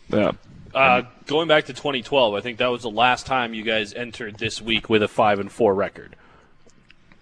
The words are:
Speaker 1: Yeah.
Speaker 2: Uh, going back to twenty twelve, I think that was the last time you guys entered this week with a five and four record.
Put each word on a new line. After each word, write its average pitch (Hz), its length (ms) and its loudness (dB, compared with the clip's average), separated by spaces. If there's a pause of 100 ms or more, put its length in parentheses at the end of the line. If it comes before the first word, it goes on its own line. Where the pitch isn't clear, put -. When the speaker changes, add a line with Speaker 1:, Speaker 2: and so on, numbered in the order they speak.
Speaker 1:
Yeah. 101 220 0 (440)
Speaker 2:
Uh, 127 280 4 (220)
going 160 220 0
back 151 180 4
to 143 80 -14
twenty 131 300 -4
twelve, 117 320 2
I 101 60 -2
think 117 180 -8
that 123 80 0
was 123 160 -2
the 120 80 -6
last 120 340 2
time 123 300 -2
you 110 80 -8
guys 110 300 -2
entered 113 440 -12
this 113 240 -8
week 113 280 -2
with 110 120 4
a 104 60 2
five 104 320 2
and 98 120 -8
four 107 220 2
record. 95 420 -6 (1080)